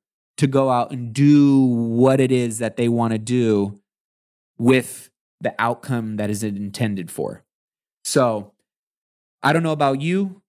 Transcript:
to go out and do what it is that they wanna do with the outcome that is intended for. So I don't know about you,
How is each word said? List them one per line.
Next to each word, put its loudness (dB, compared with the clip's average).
to 2
go 0
out 0
and -10
do 4
what 2
it 2
is -2
that -6
they 0
wanna 0
do 0
with 0
the -4
outcome -4
that -4
is -6
intended -6
for. -10
So 0
I 2
don't 2
know -2
about 0
you, -4